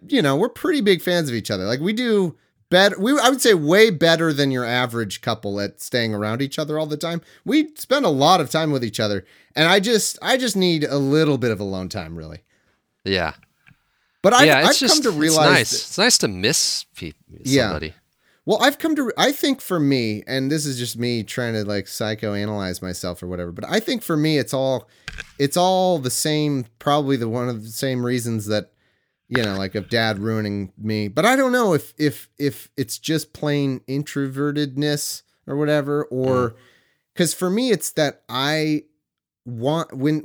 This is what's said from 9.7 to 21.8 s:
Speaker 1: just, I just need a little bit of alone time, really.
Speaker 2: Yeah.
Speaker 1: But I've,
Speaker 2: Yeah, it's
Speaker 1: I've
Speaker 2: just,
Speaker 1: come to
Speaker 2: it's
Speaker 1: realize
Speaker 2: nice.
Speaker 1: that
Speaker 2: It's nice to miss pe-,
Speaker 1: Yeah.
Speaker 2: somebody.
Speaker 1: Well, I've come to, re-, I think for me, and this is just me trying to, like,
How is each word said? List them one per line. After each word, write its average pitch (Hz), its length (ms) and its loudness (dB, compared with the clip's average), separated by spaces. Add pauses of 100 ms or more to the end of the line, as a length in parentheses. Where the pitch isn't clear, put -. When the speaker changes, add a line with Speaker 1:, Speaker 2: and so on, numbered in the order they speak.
Speaker 1:
just, 208 440 0
I 226 140 0
just 247 200 -2
need 175 280 2
a 143 140 -2
little 143 400 2
bit 117 140 0
of 98 80 -4
alone 95 280 -4
time, 82 280 -8
really. 80 220 -14 (680)
Speaker 2:
Yeah. 90 280 0 (880)
Speaker 1:
But 214 120 6
I've, 247 120 8
Speaker 2:
Yeah, 143 140 6
it's 175 80 4
Speaker 1:
I've 285 80 4
Speaker 2:
just, 269 180 2
Speaker 1:
come 302 100 2
to 240 40 4
Speaker 2:
it's 170 100 0
Speaker 1:
realize 156 320 4
Speaker 2:
nice. 147 200 4
Speaker 1:
that - 80 -2
Speaker 2:
It's - 200 -8
nice 233 200 4
to 147 100 0
miss 101 560 -2 (100)
pe-, 82 200 -12 (280)
Speaker 1:
Yeah. 131 260 2
Speaker 2:
somebody. 80 260 -6 (500)
Speaker 1:
Well, 202 180 0
I've 277 160 2
come 320 160 -2
to, 285 100 -2
re-, 226 120 -4
I 233 160 2
think 277 300 -2
for 175 180 -2
me, 123 480 2
and 135 240 -2
this 156 140 -2
is 131 120 -4
just 117 200 -6
me 120 260 -2
trying 117 300 -6
to, 107 100 -2
like, 101 220 -4